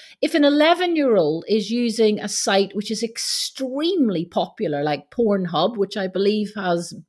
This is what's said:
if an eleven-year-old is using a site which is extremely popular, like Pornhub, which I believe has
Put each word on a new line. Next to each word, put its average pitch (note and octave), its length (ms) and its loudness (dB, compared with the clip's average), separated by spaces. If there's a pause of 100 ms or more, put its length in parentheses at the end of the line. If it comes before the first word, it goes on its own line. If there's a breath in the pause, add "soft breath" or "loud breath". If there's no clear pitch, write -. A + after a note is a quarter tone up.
(220 loud breath)
if D#4 120 0
an D4 100 4
eleven-year-old C#4+ 1040 2
is G3+ 240 0
using A3+ 480 2
a - 100 -8
site G3+ 460 0
which G#3 160 -6
is G#3+ 120 -4
extremely B3+ 1200 -2
popular, E3+ 580 -4
like D3 280 -4
Pornhub, F#3+ 640 0
which G3 220 -2
I F#3+ 100 -2
believe G3+ 480 0
has F3 380 -2 (140)